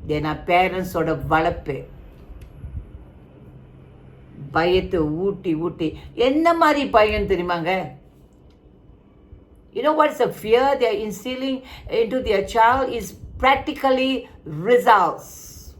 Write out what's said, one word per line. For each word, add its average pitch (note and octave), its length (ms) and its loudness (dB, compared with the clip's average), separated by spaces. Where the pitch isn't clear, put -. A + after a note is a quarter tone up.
ஏன்னா D3+ 380 -4
பேரண்ட்ஸோட F3 800 0
வளர்ப்பு. D#3+ 560 -2
பயத்தை F3+ 480 0
ஊட்டி E3 540 -2
ஊட்டி. D#3+ 440 -4
என்ன D4+ 400 2
மாதிரி D4 340 2
பயம் G#3+ 380 2
தெரியுமாங்க? F3 640 -2
You - 40 -6
know D4+ 200 2
what's D4+ 200 2
the A#3 140 2
fear B3+ 380 4
they B3 40 2
are G#3+ 260 0
instilling B3+ 520 -6
into A3+ 360 0
their G3 300 0
child A#3+ 460 2
is G3 40 -8
practically C4 840 0
results. G#3+ 840 2